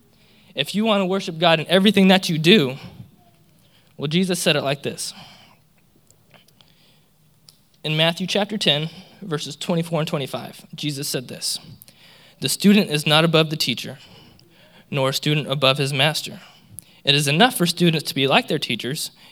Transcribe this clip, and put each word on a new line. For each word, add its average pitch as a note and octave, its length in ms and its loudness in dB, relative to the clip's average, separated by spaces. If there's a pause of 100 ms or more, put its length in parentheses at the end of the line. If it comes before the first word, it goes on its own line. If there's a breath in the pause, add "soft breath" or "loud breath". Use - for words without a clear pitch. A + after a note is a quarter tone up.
(540 soft breath)
If C#3+ 200 -4
you G#3 120 0
wanna G3+ 180 2
worship F#3 340 -4
God E3 220 4
in D3 60 -6
everything F#3+ 420 6
that F#3 200 4
you D#3 100 0
do, D3+ 400 4 (1160 loud breath)
well, C#3+ 120 -6
Jesus F3+ 320 0
said D#3 160 0
it C3+ 60 0
like C3+ 200 -4
this. - 300 -8 (2750 loud breath)
In D#3 120 -2
Matthew E3 300 2
chapter G#3 320 -2
ten, D#3 320 0 (320 loud breath)
verses D3+ 320 -8
twenty-four E3 460 -4
and D#3+ 80 -4
twenty-five, - 680 -8
Jesus C#3+ 340 -8
said C3 200 -8
this, - 300 -8 (840 loud breath)
"The C3+ 80 -4
student G3 420 4
is D3+ 160 -4
not D#3 180 4
above D#3+ 260 2
the D#3 60 -6
teacher, - 420 -6 (920 loud breath)
nor C3+ 200 0
a C3+ 40 -6
student D3+ 340 -2
above C3+ 300 0
his C#3 140 -2
master. C#3+ 480 -2 (640 loud breath)
It C#3+ 100 2
is D3 140 2
enough G#3 280 2
for F3 100 0
students E3 420 0
to - 60 -10
be C3+ 120 0
like F3+ 220 2
their D#3+ 100 -2
teachers - 540 -6 (180 loud breath)